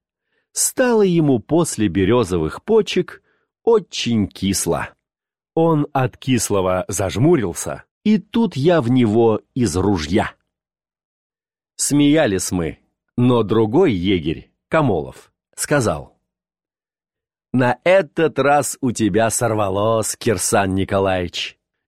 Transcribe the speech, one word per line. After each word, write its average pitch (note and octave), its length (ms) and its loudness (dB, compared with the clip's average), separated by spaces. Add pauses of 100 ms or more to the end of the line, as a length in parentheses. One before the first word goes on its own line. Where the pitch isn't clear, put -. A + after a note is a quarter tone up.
(520)
стало A#3+ 500 0
ему E3 380 2
после C#3+ 480 0
берёзовых F2+ 760 0
почек - 580 0 (420)
очень A#2+ 640 0
кисло. E2+ 680 -4 (640)
Он E3 380 2
от C3 240 -2
кислого F#2+ 680 0
зажмурился, G2 960 -2 (200)
и G#3+ 160 2
тут - 360 -4
я C3+ 260 2
в A2+ 80 -2
него A#2 520 2 (120)
из G#2+ 220 -2
ружья». F#2 580 -2 (1400)
Смеялись C#3+ 760 0
мы, E2+ 280 -4 (380)
но B2 260 4
другой A2+ 500 2
егерь, E2+ 580 -2 (180)
Камолов, F#2+ 640 -2 (220)
сказал: G2+ 640 -4 (1300)
«На B2 320 0
этот E3 560 0
раз C#3+ 420 0
у B2+ 100 0
тебя G#2+ 380 0
сорвалось, G#2+ 840 -2
Кирсан G2 580 -2
Николаевич. F#2+ 840 -4 (300)